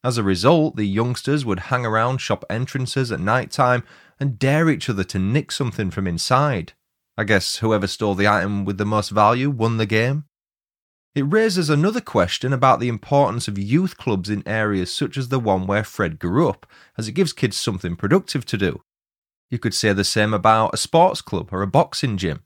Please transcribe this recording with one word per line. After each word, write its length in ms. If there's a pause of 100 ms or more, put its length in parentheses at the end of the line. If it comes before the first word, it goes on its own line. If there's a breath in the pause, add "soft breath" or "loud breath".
As 140
a 60
result, 520
the 100
youngsters 600
would 160
hang 240
around 340
shop 300
entrances 600
at 120
night 300
time, 320 (360 soft breath)
and 200
dare 300
each 200
other 160
to 140
nick 320
something 400
from 160
inside. 680 (440)
I 60
guess 340
whoever 300
stole 280
the 120
item 380
with 120
the 80
most 240
value 400
won 280
the 80
game. 400 (920)
It 80
raises 460
another 320
question 520
about 260
the 100
importance 580
of 100
youth 400
clubs 320
in 180
areas 460
such 240
as 120
the 100
one 260
where 180
Fred 360
grew 280
up, 200 (280 soft breath)
as 120
it 60
gives 200
kids 240
something 380
productive 500
to 120
do. 240 (680)
You 80
could 160
say 200
the 100
same 280
about 440
a 20
sports 440
club 300
or 120
a 40
boxing 500
gym. 280